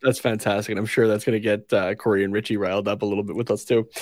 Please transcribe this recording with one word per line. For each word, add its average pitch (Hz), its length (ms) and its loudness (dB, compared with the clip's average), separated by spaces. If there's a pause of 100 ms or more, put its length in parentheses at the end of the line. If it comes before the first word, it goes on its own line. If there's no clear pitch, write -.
that's 131 180 2
fantastic. 107 580 -2
I'm 107 80 -2
sure 113 220 2
that's 107 160 2
gonna 110 160 0
get, 104 320 -2
uh, 98 240 2
Corey 101 300 2
and 98 80 -2
Richie 107 240 -2
riled 98 320 0
up 101 120 -2
a 107 40 0
little 101 180 -2
bit 98 120 -6
with 120 160 -4
us, 104 120 -2
too. 113 240 2 (140)